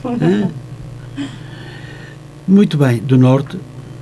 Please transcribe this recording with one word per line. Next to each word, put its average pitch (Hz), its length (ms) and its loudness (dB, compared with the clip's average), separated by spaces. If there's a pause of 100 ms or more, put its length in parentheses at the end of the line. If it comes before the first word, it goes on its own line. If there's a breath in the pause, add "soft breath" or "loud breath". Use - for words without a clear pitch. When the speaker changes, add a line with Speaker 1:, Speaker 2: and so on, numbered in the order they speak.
Speaker 1:
verdade. 208 420 0
Speaker 2:
Hã? 180 60 -2 (2000 loud breath)
Muito 196 300 6
bem, 127 220 4
do 131 180 2
norte, 127 420 4 (440)